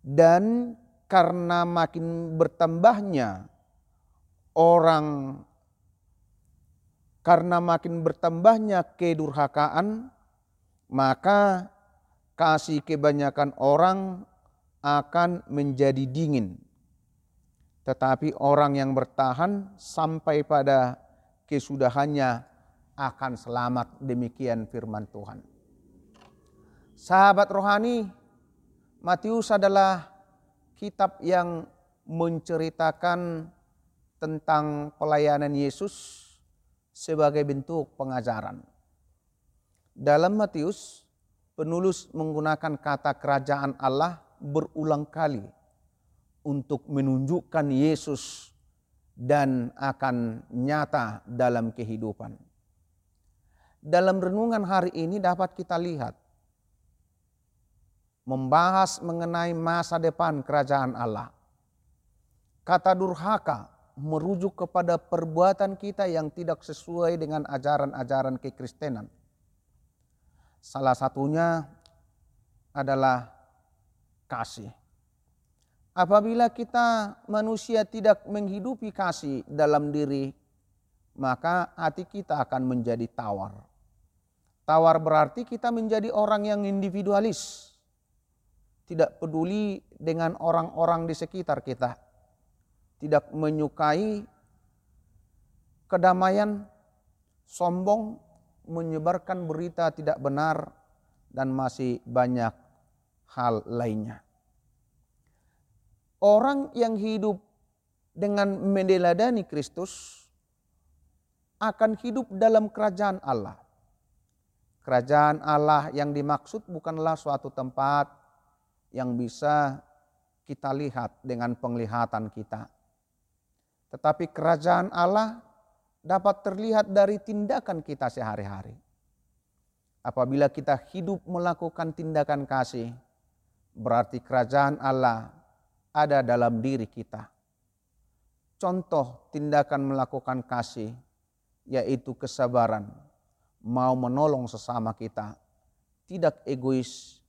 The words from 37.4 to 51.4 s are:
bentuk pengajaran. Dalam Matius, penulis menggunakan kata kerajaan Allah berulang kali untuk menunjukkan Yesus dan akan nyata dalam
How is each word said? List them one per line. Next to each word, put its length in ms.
bentuk 520
pengajaran. 680
Dalam 440
Matius, 680
penulis 600
menggunakan 680
kata 360
kerajaan 600
Allah 400
berulang 640
kali 400
untuk 440
menunjukkan 840
Yesus 800
dan 640
akan 720
nyata 800
dalam 440